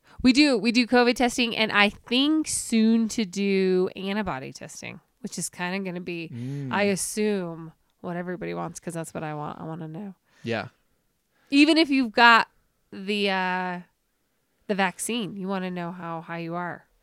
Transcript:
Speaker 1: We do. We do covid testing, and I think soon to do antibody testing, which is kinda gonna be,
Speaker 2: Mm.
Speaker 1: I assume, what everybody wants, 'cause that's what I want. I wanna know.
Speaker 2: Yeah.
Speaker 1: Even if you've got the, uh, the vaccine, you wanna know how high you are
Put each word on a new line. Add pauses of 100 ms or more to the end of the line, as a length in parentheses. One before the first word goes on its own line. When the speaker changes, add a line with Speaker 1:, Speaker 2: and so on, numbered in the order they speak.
(220)
Speaker 1:
We
do.
We
do
covid
testing,
and
I
think
soon
to
do
antibody
testing, (180)
which
is
kinda
gonna
be,
Speaker 2:
Mm.
Speaker 1:
I
assume, (260)
what
everybody
wants,
'cause
that's
what
I
want.
I
wanna
know. (280)
Speaker 2:
Yeah. (840)
Speaker 1:
Even
if
you've
got (440)
the,
uh, (880)
the
vaccine,
you
wanna
know
how
high
you
are (180)